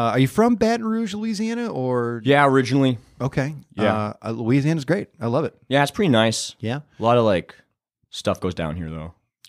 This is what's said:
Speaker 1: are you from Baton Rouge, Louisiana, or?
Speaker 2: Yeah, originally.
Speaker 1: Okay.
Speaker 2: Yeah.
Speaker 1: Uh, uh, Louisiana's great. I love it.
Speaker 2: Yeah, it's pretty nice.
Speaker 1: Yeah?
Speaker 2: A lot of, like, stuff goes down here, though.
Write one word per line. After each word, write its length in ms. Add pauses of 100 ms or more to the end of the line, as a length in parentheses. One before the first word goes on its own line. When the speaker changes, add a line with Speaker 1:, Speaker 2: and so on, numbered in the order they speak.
(120)
Speaker 1:
are 80
you 80
from 280
Baton 300
Rouge, 280
Louisiana, 540
or? 580
Speaker 2:
Yeah, 200
originally. 520 (240)
Speaker 1:
Okay. 340 (200)
Speaker 2:
Yeah. 200
Speaker 1:
Uh, 260
uh, 100
Louisiana's 540
great. 220 (120)
I 80
love 180
it. 100 (140)
Speaker 2:
Yeah, 120
it's 100
pretty 180
nice. 500
Speaker 1:
Yeah? 220 (180)
Speaker 2:
A 40
lot 140
of, 60
like, 320 (540)
stuff 320
goes 120
down 220
here, 140
though. 240 (360)